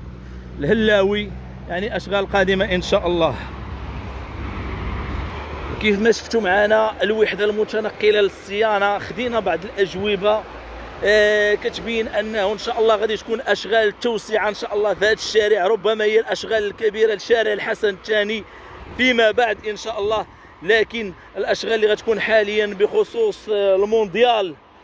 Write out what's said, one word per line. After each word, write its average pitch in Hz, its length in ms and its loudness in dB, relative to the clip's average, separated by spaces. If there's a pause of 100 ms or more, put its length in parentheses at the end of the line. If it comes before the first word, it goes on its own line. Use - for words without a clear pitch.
(580)
الهلاوي، 208 720 2 (380)
يعني، 196 280 -4
أشغال 190 360 -4
قادمة 190 420 2
إن 180 80 0
شاء 196 240 2
الله. 165 280 2 (2500)
كيف 208 200 2
ما 226 120 4
شفتوا - 280 -2
معنا 208 640 2
الوحدة 202 420 0
المتنقلة 214 760 0
للصيانة، 202 760 0
خدينا 226 420 -4
بعض 180 240 0
الأجوبة، 202 760 0 (640)
آه، 208 500 4
كتبين 220 540 -4
أنه 214 440 -2
إن 208 60 -6
شاء 233 220 -4
الله 220 160 4
غادي 214 200 0
تكون 226 240 -4
أشغال 208 600 0
توسعة 214 480 0
إن 208 60 -2
شاء - 200 -8
الله 208 200 2
في 180 100 -2
هذا 214 80 4
الشارع، 208 540 2
ربما 214 380 2
هي 214 160 4
الأشغال 208 460 -2
الكبيرة 214 480 0
لشارع 214 380 2
الحسن 208 360 -2
الثاني 208 560 -2 (520)
فيما 233 340 4
بعد 214 360 0
إن 214 100 -6
شاء 214 240 -8
الله. 208 260 -2 (360)
لكن 214 500 0 (240)
الأشغال 208 380 -2
اللي 214 120 4
غتكون 214 340 2
حاليًا 214 460 2
بخصوص، 208 840 0
آه، 202 280 4
المونديال 208 800 2 (300)